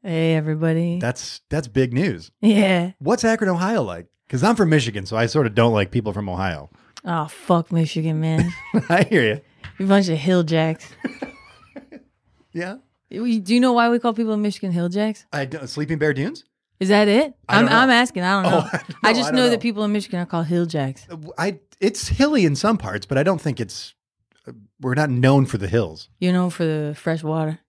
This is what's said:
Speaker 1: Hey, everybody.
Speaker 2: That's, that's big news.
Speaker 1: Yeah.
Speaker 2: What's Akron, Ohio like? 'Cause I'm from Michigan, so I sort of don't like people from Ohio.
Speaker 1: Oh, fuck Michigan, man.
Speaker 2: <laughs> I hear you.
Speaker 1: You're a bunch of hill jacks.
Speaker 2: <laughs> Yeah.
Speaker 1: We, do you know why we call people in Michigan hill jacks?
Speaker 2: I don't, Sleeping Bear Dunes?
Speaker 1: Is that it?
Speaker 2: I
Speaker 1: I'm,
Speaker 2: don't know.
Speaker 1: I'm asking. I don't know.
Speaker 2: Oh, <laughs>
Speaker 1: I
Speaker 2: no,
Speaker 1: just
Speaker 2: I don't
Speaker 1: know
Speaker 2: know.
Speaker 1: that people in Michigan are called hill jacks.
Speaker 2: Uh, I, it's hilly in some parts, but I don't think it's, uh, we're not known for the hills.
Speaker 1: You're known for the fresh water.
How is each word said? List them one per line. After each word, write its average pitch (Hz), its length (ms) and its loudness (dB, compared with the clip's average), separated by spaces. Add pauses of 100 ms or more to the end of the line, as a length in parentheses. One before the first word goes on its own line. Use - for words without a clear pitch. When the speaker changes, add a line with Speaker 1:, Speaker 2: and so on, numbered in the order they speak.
Speaker 1:
Hey, 165 320 0
everybody. 160 640 -2
Speaker 2:
That's, - 500 -6
that's 143 180 -4
big 120 260 0
news. 123 360 -2 (120)
Speaker 1:
Yeah. 190 580 2
Speaker 2:
What's 196 260 0
Akron, 220 240 2
Ohio 185 320 -2
like? 87 240 -8 (240)
'Cause 127 140 -2
I'm 220 120 4
from 202 140 2
Michigan, 113 380 0
so 113 100 -4
I 113 80 2
sort 139 220 2
of 104 80 -4
don't 117 180 4
like 98 160 2
people 107 240 -2
from 101 160 -6
Ohio. 87 400 -6 (360)
Speaker 1:
Oh, 165 220 -4
fuck 170 420 -2
Michigan, 160 520 -2
man. 160 280 0 (200)
Speaker 2:
<laughs> - 200 -2
I 185 140 4
hear 170 200 2
you. 107 180 0 (360)
Speaker 1:
You're 190 100 -4
a - 20 -2
bunch 196 180 4
of 160 100 0
hill 175 260 2
jacks. 160 420 0 (180)
Speaker 2:
<laughs> - 800 -14 (680)
Yeah. 180 260 -10 (340)
Speaker 1:
We, 226 280 -2
do 190 140 -2
you 240 60 6
know 254 140 4
why 233 160 4
we 240 100 2
call 233 140 0
people 220 200 -2
in 208 80 -2
Michigan 202 300 -4
hill 175 180 0
jacks? 208 420 -4
Speaker 2:
I 143 140 -4
don't, 139 220 -10
Sleeping 151 320 -4
Bear 147 140 2
Dunes? 160 320 -6 (340)
Speaker 1:
Is 190 100 -2
that 208 180 6
it? 254 260 2 (140)
Speaker 2:
I 196 120 4
Speaker 1:
I'm, 233 60 6
Speaker 2:
don't 233 60 2
know. 226 80 6
Speaker 1:
I'm 262 100 6
asking. 240 340 2
I 190 180 2
don't 180 100 2
know. 170 200 2
Speaker 2:
Oh, 170 80 -2 (180)
<laughs> - 60 -14
Speaker 1:
I 214 80 4
Speaker 2:
no, 226 60 2
Speaker 1:
just 247 100 0
Speaker 2:
I - 40 -2
don't 247 60 0
Speaker 1:
know 254 80 4
Speaker 2:
know. 247 60 4
Speaker 1:
that 233 100 0
people 214 220 -2
in 208 80 0
Michigan 196 280 -4
are 175 60 -4
called 165 220 -4
hill 175 180 0
jacks. 143 440 -6
Speaker 2:
Uh, 165 80 -14 (200)
I, 185 220 -4 (200)
it's - 280 -2
hilly 269 380 2
in 147 100 2
some 208 220 0
parts, 104 280 -6
but 135 120 2
I 139 60 2
don't 180 180 0
think 131 180 -4
it's, - 340 -10 (540)
uh, 123 40 -18 (300)
we're 131 140 -2
not 151 140 0
known 131 360 4
for 120 120 -4
the 95 100 -4
hills. 87 420 -2 (100)
Speaker 1:
You're 180 140 0
known 180 160 0
for 170 160 -4
the 151 300 -4
fresh 160 280 -4
water. 156 460 -4